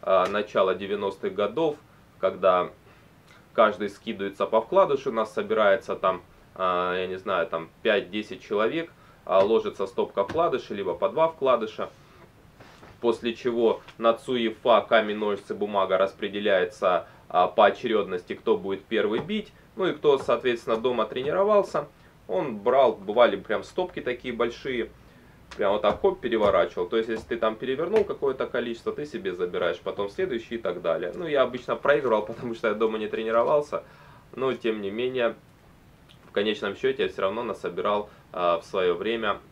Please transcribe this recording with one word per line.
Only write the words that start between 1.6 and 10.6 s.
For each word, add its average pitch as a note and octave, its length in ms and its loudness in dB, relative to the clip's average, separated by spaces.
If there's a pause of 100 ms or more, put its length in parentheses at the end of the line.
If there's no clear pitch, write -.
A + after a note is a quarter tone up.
когда F#2 520 2 (840)
каждый G#2 360 2
скидывается G2 560 -4
по - 160 2
вкладышу, - 500 2
у - 20 -8
нас - 200 -2
собирается G2+ 640 2
там, F#2 260 0 (340)
а, F2+ 380 0
я F#2 140 -4
не F#2 100 -8
знаю, F#2 300 -2
там E2 220 -6 (140)
пять-десять G#2 600 -2
человек, B2 480 -2 (340)
а, F#2+ 140 4
ложится G#2 480 2
стопка G2+ 380 -2
вкладышей, D3+ 500 -2